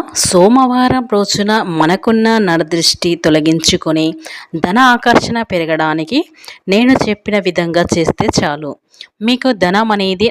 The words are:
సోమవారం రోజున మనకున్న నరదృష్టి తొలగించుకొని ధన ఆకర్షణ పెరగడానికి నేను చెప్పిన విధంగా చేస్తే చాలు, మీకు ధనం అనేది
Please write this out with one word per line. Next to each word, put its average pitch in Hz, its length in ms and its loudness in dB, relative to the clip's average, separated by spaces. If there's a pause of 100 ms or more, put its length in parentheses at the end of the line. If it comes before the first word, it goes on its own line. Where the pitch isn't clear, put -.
(160)
సోమవారం 254 1000 2
రోజున 208 480 0
మనకున్న 202 760 0
నరదృష్టి 170 760 0
తొలగించుకొని 160 880 0 (500)
ధన 180 240 0
ఆకర్షణ 240 600 2
పెరగడానికి 160 800 -2 (480)
నేను 233 260 4 (160)
చెప్పిన 208 300 -2
విధంగా 170 440 0 (140)
చేస్తే 180 300 0 (120)
చాలు, 151 320 -4 (500)
మీకు 247 300 0
ధనం 196 400 0
అనేది 196 400 0